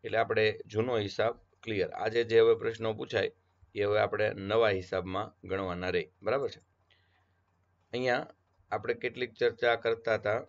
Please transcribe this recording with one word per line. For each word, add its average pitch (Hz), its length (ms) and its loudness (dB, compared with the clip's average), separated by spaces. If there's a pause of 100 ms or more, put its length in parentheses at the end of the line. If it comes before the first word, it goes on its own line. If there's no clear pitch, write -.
એટલે 107 140 -2
આપણે 107 480 2
જૂનો 113 320 0
હિસાબ 104 400 -2 (240)
ક્લિયર. 101 280 -2
આજે 113 340 0
જે 113 160 6
હવે 113 140 8
પ્રશ્નો 113 400 -4
પૂછાય 113 380 -4 (420)
એ 101 100 0
હવે 104 160 2
આપણે 104 300 0
નવા 101 380 2
હિસાબમાં 95 800 -4
ગણવાના 92 420 -4
રહે, 90 200 -2 (120)
બરાબર 120 260 -2
છે? - 120 -12 (1300)
અહીંયા 127 340 -2 (440)
આપણે 104 240 -2
કેટલીક 120 380 -6
ચર્ચા 117 420 2
કરતા 113 400 0
હતા. 107 340 0